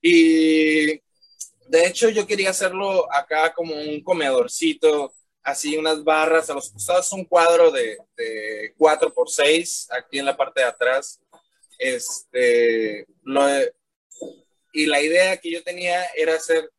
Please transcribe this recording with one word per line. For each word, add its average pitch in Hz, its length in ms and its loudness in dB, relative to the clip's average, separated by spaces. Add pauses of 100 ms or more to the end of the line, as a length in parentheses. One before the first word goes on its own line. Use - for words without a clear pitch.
(100)
Y, 160 760 4 (800)
de 165 200 2
hecho, 190 220 0
yo 214 140 0
ququería 202 260 -2
hacerlo 190 640 -2
acá 156 400 0
como 165 220 -8
un 151 280 -8
comedorcito, 147 1080 0 (300)
así 147 340 -4
unas 156 260 -2
barras 156 460 2
a 147 60 -6
los 139 160 -10
costados, - 420 -2
un 190 140 -10
cuadro 170 440 6
de, 117 280 -4 (180)
de 110 640 -10
cuatro 151 340 4
por - 160 -2
seis 160 600 -2
aquí 127 280 -10
en 139 60 -6
la 139 100 -2
parte 135 280 -4
de 127 40 2
atrás. 127 540 -4 (580)
Este, 120 1300 0 (160)
lo 139 220 0
de-, 139 300 0 (1000)
y 151 140 -2
la 147 160 0
idea 180 340 2
que 170 140 -12
yo 170 120 -8
tenía 180 400 -4 (140)
era 160 200 0
hacer 160 420 -2